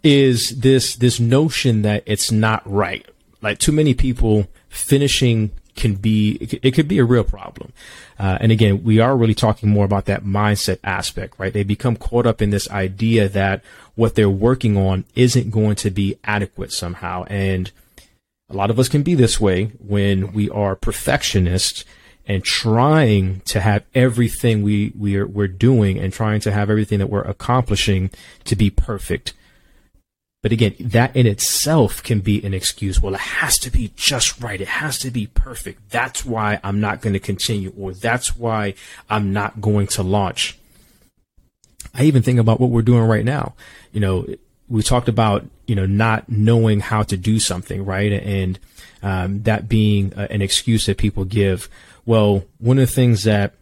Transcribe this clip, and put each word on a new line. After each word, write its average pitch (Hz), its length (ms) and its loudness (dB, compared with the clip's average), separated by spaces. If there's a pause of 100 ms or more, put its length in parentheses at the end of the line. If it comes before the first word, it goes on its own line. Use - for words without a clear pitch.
Is 135 560 4
this, 131 380 2
this 120 220 2
notion 120 640 2
that 104 220 0
it's - 240 -2
not 110 400 0
right. 90 360 -2 (360)
Like, 104 180 -4
too - 120 0
many 151 220 2
people 113 540 2 (200)
finishing 123 840 0 (240)
can 107 200 0
be, 107 360 2 (100)
it 113 100 -8
c-, - 100 -8
it 131 100 2
could 147 180 0
be 196 100 2
a 123 60 6
real 117 180 4
problem. - 480 -6 (480)
Uh, 95 220 0
and 113 100 4
again, 104 320 2
we 107 160 4
are 127 160 2
really 113 180 2
talking 107 360 0
more 101 160 2
about 98 200 -2
that 98 200 -4
mindset 101 580 -2
aspect, 95 560 -8
right? 95 140 -4
They 104 100 -2
become 104 320 -2
caught 120 300 -2
up 113 160 0
in 104 80 0
this 101 200 -2
idea 101 600 0
that 98 340 -2 (320)
what 113 200 0
they're 104 140 4
working 107 460 2
on 95 300 0 (100)
isn't 120 360 2
going 107 260 2
to - 120 -4
be 98 360 -2
adequate 101 480 -6
somehow. 90 560 -8
And 95 420 -2 (800)
a 95 80 -14
lot 101 120 0
of 113 100 0
us 127 100 2
can 147 140 0
be 170 120 0
this 123 240 4
way 101 400 0
when 98 540 -2
we 104 160 -2
are 101 260 -2
perfectionists - 1120 -2 (420)
and 95 160 -2
trying 110 1000 2
to - 160 -2
have 101 240 0 (100)
everything 117 680 2
we, 104 360 0
we 101 160 -2
are, 101 100 0
we're 101 220 -2
doing 101 500 2
and 95 140 -4
trying 107 300 -2
to 104 100 -2
have 101 180 -2
everything 107 300 0
that 98 100 0
we're 98 120 -2
accomplishing 101 880 0 (340)
to - 140 -2
be 101 120 2
perfect. - 640 -4 (1080)
But - 100 -2
again, 113 260 2
that 120 380 0
in 127 100 4
itself 120 760 0
can 107 160 -2
be 101 260 0
an 98 80 -4
excuse. 95 480 -2
"Well, 98 120 -4
it 95 80 -8
has - 380 -2
to 123 120 -8
be 117 240 -2
just - 460 -4
right. 104 180 -10
It 95 80 -8
has 151 320 -6
to 131 100 -8
be 117 180 -6
perfect. - 640 -6
That's 123 360 -6
why 110 400 -2
I'm 101 160 -2
not 104 200 -4
gonna 98 200 -2
continue," 98 560 -6
or 95 160 -10
"That's 117 420 -4
why 110 380 -4 (360)
I'm 104 220 0
not 104 300 -4
going 104 260 0
to - 160 -4
launch." 98 540 -2 (1400)
I 127 100 0
even 139 200 4
think 127 180 2
about 110 180 2
what 127 120 2
we're 113 100 2
doing 117 260 4
right 110 160 2
now. 135 300 -4 (400)
You 107 80 -2
know, 95 240 0 (420)
we 110 160 -2
talked 123 240 0
about, 110 380 2 (200)
you 113 100 -2
know, 98 100 0
not 110 420 0
knowing 110 540 2
how 107 220 -2
to 101 120 -4
do 107 240 0
something, 95 460 -6
right? 101 260 -2
And, 98 480 -4 (420)
um, 98 420 -4
that 107 260 -2
being 104 480 2
a, 101 120 -6
an 104 120 -2
excuse 107 460 0
that 98 100 -2
people 101 260 -2
give. 95 460 0 (360)
Well, 104 380 2 (140)
one 123 220 2
of 131 100 6
the - 40 -6
things 120 300 2
that 104 380 0